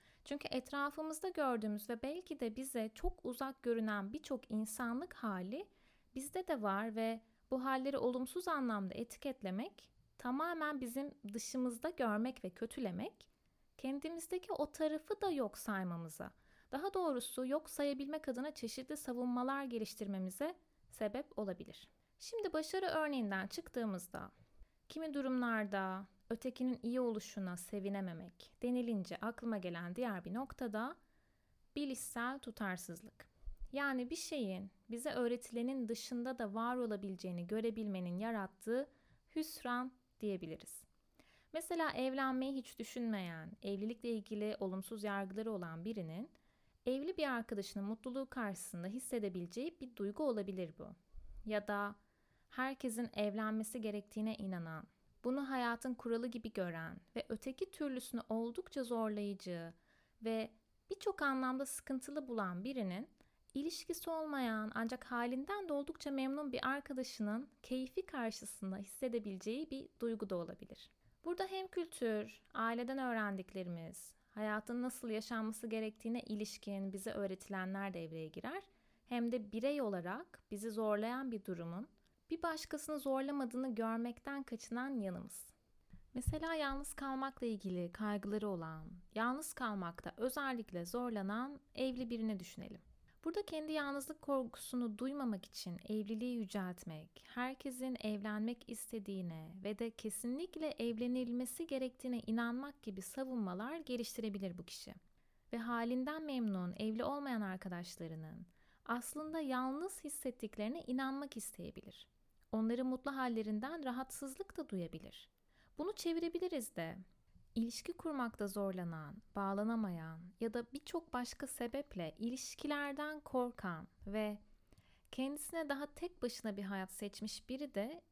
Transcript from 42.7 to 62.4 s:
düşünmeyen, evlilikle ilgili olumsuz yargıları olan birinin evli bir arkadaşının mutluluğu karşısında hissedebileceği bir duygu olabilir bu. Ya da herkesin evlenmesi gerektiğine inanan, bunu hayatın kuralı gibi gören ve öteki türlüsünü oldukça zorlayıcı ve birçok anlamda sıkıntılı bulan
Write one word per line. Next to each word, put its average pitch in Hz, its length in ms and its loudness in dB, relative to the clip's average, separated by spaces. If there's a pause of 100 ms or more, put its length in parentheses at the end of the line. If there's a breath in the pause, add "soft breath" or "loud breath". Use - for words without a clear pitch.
düşünmeyen, 190 760 0 (100)
evlilikle 214 460 0
ilgili 214 520 0
olumsuz 190 440 -2
yargıları 196 480 0
olan 170 320 -4
birinin 196 460 -2 (560 soft breath)
evli 277 300 2
bir 302 120 4
arkadaşının 214 560 0
mutluluğu 247 460 -2
karşısında 190 560 -2
hissedebileceği 208 960 -2
bir 254 160 -10
duygu 208 280 0
olabilir 196 540 2
bu. - 100 -10 (580)
Ya 208 220 2
da 202 260 2 (560 soft breath)
herkesin 254 640 0
evlenmesi 214 680 2
gerektiğine 214 540 0
inanan, 165 520 -4 (380)
bunu 262 260 2
hayatın 247 440 2
kuralı 233 320 2
gibi 226 260 -2
gören 165 440 0 (200)
ve 233 120 -2
öteki 262 420 -2
türlüsünü 254 580 -2
oldukça 240 560 0
zorlayıcı 202 880 0 (500 soft breath)
ve 226 280 2 (400)
birçok 392 320 0
anlamda 262 440 4
sıkıntılı 269 600 -4
bulan 196 360 0